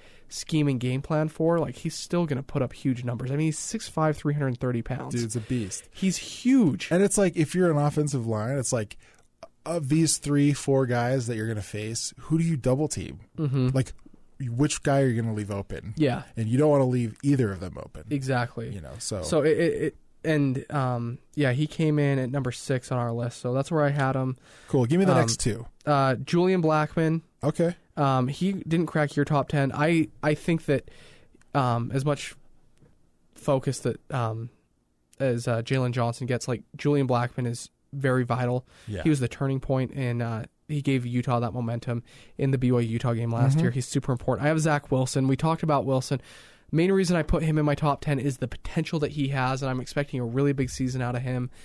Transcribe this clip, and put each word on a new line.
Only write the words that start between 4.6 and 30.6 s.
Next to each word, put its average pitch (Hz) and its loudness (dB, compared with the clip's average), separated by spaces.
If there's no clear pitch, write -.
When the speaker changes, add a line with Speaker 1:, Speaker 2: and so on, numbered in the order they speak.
Speaker 1:
pounds. - -6
Speaker 2:
Dude's 117 -2
a 120 -4
beast. 110 -4
Speaker 1:
He's 190 0
huge. 240 2
Speaker 2:
And 185 4
it's 196 2
like, 190 2
if 160 0
you're 180 4
an 147 2
offensive 143 0
line, 113 -2
it's 131 -2
like, 110 -4
of 156 -2
these 160 4
three, 143 4
four 135 2
guys 120 0
that 120 -4
you're 110 -4
gonna 110 -4
face, 107 -8
who 156 0
do 165 2
you 165 0
double 131 2
team? 82 -8
Speaker 1:
Mm-hmm. 131 0
Speaker 2:
Like, 131 -2
which 127 0
guy 139 4
are 135 4
you 117 2
gonna 113 -2
leave 107 -6
open? 101 -8
Speaker 1:
Yeah. 127 0
Speaker 2:
And 110 -2
you 120 2
don't 151 4
wanna 143 4
leave 123 0
either 131 2
of 92 -8
them 90 -10
open. - -14
Speaker 1:
Exactly. 127 -4
Speaker 2:
You 95 -10
know, - -14
so. 101 -6
Speaker 1:
So 160 2
it, 156 4
it, 170 0
it, 156 -2
and, 143 0
um, 123 -2
yeah, 139 2
he 151 0
came 156 0
in 139 2
at 127 -4
number 131 -2
six - -4
on 127 0
our 120 -2
list, 120 -6
so 123 -2
that's 135 -2
where 151 2
I 143 4
had 135 0
him. 131 -2
Speaker 2:
Cool. 131 4
Give 156 2
me 190 6
the 185 6
Speaker 1:
Um, 160 6
Speaker 2:
next 113 0
two. 117 -2
Speaker 1:
uh, 135 2
Julian 175 2
Blackmon. 156 2
Speaker 2:
Okay. 165 0
Speaker 1:
Um, 131 2
he 175 -2
didn't 165 0
crack 151 -2
your 143 2
top 143 0
ten. 139 2
I, 160 2
I 156 2
think 165 -2